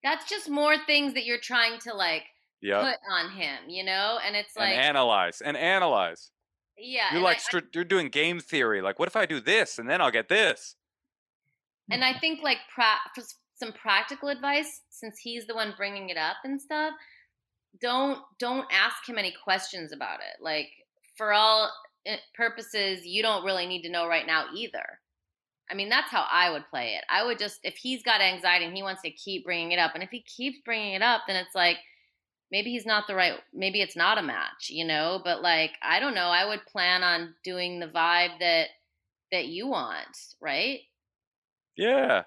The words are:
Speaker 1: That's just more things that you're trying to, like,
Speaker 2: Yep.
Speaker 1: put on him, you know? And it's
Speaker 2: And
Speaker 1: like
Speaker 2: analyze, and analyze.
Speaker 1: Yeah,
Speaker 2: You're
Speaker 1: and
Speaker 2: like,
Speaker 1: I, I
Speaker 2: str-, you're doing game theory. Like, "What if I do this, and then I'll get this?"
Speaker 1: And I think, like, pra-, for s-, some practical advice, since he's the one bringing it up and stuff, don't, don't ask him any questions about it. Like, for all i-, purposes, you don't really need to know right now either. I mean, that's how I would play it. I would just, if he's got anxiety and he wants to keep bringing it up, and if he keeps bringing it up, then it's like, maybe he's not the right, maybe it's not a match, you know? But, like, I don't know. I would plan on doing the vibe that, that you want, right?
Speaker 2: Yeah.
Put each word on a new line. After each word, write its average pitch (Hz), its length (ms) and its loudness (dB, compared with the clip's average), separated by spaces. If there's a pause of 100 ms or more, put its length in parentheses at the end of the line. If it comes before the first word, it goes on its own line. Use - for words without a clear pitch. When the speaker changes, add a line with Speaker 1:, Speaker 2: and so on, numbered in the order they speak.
Speaker 1:
That's 311 260 -2
just 392 200 -6
more 294 360 4
things 285 280 4
that 247 120 -2
you're 240 140 0
trying 233 420 0
to, 233 120 -10
like, 170 300 0 (380)
Speaker 2:
Yep. 202 220 2
Speaker 1:
put - 160 0 (100)
on 180 220 0
him, 151 380 -6
you 185 140 -6
know? 196 380 0
And 208 140 -4
it's 208 200 -4
Speaker 2:
And 214 100 0
Speaker 1:
like 190 120 2
Speaker 2:
analyze, 123 640 4
and 147 140 -4
analyze. 135 760 2 (460)
Speaker 1:
Yeah, 226 340 -2
Speaker 2:
You're 170 60 0
Speaker 1:
and 180 60 2
Speaker 2:
like, 175 140 4
Speaker 1:
I, - 20 -6
I - 20 -8
Speaker 2:
str-, 180 180 -2 (140)
you're 170 120 -2
doing 170 240 2
game 165 320 0
theory. 113 400 2
Like, 95 180 -2
"What 170 80 2
if - 80 -8
I 208 100 4
do 156 140 -4
this, 170 400 2
and 117 100 -8
then 175 120 2
I'll 135 100 4
get 113 160 0
this?" 190 480 2 (1160)
Speaker 1:
And 247 120 0
I 262 140 2
think, 320 240 -2
like, 269 160 2 (160)
pra-, 220 260 4 (140)
for 247 80 -12
s-, - 180 -18 (140)
some 226 200 -8
practical 285 560 0
advice, 285 600 -2
since 220 300 -14
he's 233 280 -10
the 220 80 -8
one 214 220 -2
bringing 196 320 -8
it 165 80 -4
up 160 260 -2
and 277 180 -6
stuff, 311 320 -4 (880)
don't, 254 380 0 (200)
don't 254 320 -4
ask 202 360 2
him 240 100 -6
any 190 160 -2 (100)
questions 185 500 -2
about 107 280 -8
it. - 200 -14
Like, 151 280 -4 (480)
for 214 160 0
all 220 380 6 (360)
i-, 208 120 -6 (160)
purposes, 214 680 -2
you 185 180 -2
don't 202 220 2
really 185 220 0
need 180 160 -6
to 170 80 -8
know 170 160 0
right 165 200 2
now 160 280 2
either. - 460 -10 (680)
I 185 40 -8
mean, 202 140 -4
that's 262 220 2
how 214 200 2
I 175 200 4
would 147 180 -6
play 120 260 -4
it. - 140 -6
I 202 160 2
would 240 140 -2
just, 208 240 -6
if 190 140 -8
he's 254 260 -6
got 220 180 4
anxiety 180 440 4
and 175 100 -10
he 196 80 -8
wants 190 200 -8
to 165 80 -8
keep - 340 -10
bringing 170 280 -2
it 175 60 2
up, 165 160 4
and 175 80 -6
if 190 80 -12
he 247 120 -14
keeps 254 420 -10
bringing 214 280 -4
it 190 100 -2
up, 226 240 2
then 190 100 -2
it's 180 180 -6
like, 175 220 4 (760)
maybe 208 200 -4
he's 226 140 -6
not 214 220 0
the 202 80 -4
right, 180 240 2 (140)
maybe 190 280 -2
it's 185 140 -2
not 185 240 4
a 185 40 -4
match, 110 460 -6
you 165 160 -4
know? 165 380 0
But, 170 180 -2
like, 160 320 2 (100)
I 170 160 2
don't 254 160 -2
know. 180 140 0
I 175 180 4
would 208 200 -4
plan 180 360 2
on 170 400 0
doing 180 360 -6
the 170 80 -8
vibe 170 520 2
that, 165 300 2 (600)
that 165 160 -2
you 185 200 -6
want, 120 500 -6 (240)
right? 185 400 -2 (920)
Speaker 2:
Yeah. 220 520 2